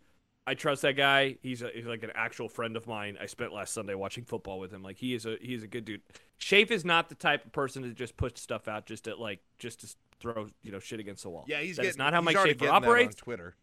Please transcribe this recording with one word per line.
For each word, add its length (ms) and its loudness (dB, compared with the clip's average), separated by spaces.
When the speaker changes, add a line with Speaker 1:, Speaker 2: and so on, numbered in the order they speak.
Speaker 1:
I 80 0
trust 280 0
that 100 6
guy. 500 4
He's 180 -6
a, 140 -6
he's, 100 -10
like, 180 -6
an 120 -8
actual 340 -4
friend 280 -6
of 100 -12
mine. 340 -8
I 60 -10
spent 260 -8
last 200 -6
Sunday 220 -6
watching 280 -6
football 360 -8
with 120 -10
him. 100 -14
Like, 160 -14
he 160 -4
is 120 -6
a, 160 -6
he 120 -8
is 80 -8
a 60 -14
good 180 -10
dude. 160 -10
Shafe 320 4
is 140 -2
not 240 2
the 60 -18
type 300 0
of 60 -20
person 320 -4
to 100 -6
just 240 -8
put 200 -4
stuff 300 -8
out 180 -6
just 180 -12
to, 120 -8
like, 260 -8
just 220 -12
to 120 -16
throw, 280 -6
you 80 -14
know, 80 -8
shit 200 -10
against 240 -12
the 60 -10
wall. 180 -12
Speaker 2:
Yeah, 120 -4
he's 160 -6
Speaker 1:
That 100 -2
is 100 0
Speaker 2:
getting, 40 -8
Speaker 1:
not 140 4
how 80 6
Speaker 2:
he's 40 4
Speaker 1:
Mike 120 6
Speaker 2:
already 160 8
Speaker 1:
Schaefer 60 -4
Speaker 2:
getting 120 4
that 60 10
on 80 6
Speaker 1:
operates. 300 6
Speaker 2:
Twitter. 480 -10